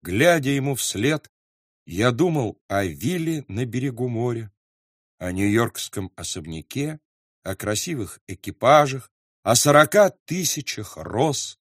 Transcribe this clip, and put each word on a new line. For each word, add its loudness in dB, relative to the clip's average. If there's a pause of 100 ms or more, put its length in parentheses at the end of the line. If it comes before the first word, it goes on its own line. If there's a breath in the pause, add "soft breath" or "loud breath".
Глядя 2
ему 0
вслед, -2 (540)
я 0
думал 0
о 0
вилле -4
на -4
берегу -4
моря, -4 (680)
о -6
нью-йоркском -2
особняке, -10 (460)
о -6
красивых -6
экипажах, 2 (320)
о 4
сорока 6
тысячах -6
роз -4 (160)